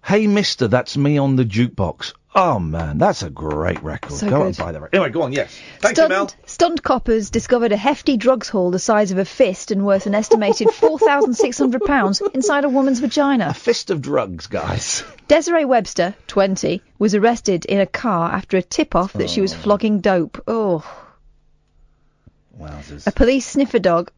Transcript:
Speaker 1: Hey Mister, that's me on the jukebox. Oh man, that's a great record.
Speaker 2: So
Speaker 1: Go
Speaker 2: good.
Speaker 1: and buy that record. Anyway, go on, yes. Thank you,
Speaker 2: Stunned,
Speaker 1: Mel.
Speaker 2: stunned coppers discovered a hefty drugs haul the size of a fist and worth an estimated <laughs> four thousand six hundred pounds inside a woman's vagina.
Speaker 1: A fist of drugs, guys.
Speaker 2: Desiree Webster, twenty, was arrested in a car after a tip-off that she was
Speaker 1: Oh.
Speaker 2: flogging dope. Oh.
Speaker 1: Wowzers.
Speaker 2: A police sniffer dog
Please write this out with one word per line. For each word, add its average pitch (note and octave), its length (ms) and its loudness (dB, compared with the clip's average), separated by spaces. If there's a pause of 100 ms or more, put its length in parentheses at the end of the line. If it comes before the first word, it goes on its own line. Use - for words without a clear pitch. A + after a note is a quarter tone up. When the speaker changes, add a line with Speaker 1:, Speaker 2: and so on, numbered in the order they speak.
Speaker 1:
Hey G#3+ 220 2
Mister, G3+ 420 0
that's B2 300 0
me C#3+ 220 2
on C3+ 160 2
the B2+ 100 4
jukebox. G#2 680 -2 (200)
Oh E3 260 2
man, D#2 380 -4
that's F3 260 2
a F2 60 -8
great D#2 540 -4
record. D2+ 300 -8
Speaker 2:
So G#3 160 -4
Speaker 1:
Go - 80 2
Speaker 2:
good. - 100 2
Speaker 1:
and F3+ 100 -6
buy - 140 -6
that D2+ 100 -10
record. - 140 -4
Anyway, F3 160 2
go D#3+ 120 -2
on, C3 100 -4
yes. C#3+ 200 -4 (260)
Thank A3 180 0
you, D#4+ 80 6
Speaker 2:
Stunned, D#4 40 2
Speaker 1:
Mel. D4 200 -2 (160)
Speaker 2:
stunned E4+ 360 0
coppers A3+ 480 0
discovered A#3 440 0
a G#3+ 40 0
hefty C#4 380 0
drugs A#3 320 2
haul F3+ 240 0
the F3+ 80 -2
size G#3 320 2
of F#3 60 -2
a F#3+ 80 0
fist - 460 0
and G3 140 0
worth G3 200 2
an G3+ 100 -2
estimated A3 560 2
<laughs> - 20 -8
four D#4+ 240 0
thousand C#4+ 360 4
six B3 240 0
hundred C4 260 0
pounds A3+ 380 0 (120)
inside C#4+ 300 0
a D4 60 2
woman's C4 300 2
vagina. C#4 500 0
Speaker 1:
A E3 40 -4
fist - 380 -2
of D#3+ 100 -2
drugs, A#2+ 460 -4
guys. F2+ 560 -6 (240)
Speaker 2:
Desiree E4 380 2
Webster, G3+ 500 0 (100)
twenty, F#3+ 560 0 (160)
was G#3 180 2
arrested G#3 500 0
in G3 160 0
a F#3+ 40 4
car F3 460 -2
after - 260 -4
a F#3 60 2
tip-off F#3+ 500 -2
that - 160 -4
she G#3+ 120 -2
was F#3+ 120 -2
Speaker 1:
Oh. - 40 -12
Speaker 2:
flogging G#3 420 0
dope. F3+ 480 0
Oh. A3+ 380 -2 (1700)
Speaker 1:
Wowzers. D2 480 -12
Speaker 2:
A G3+ 40 -2
police B3+ 340 2
sniffer C4+ 340 0
dog F3 380 0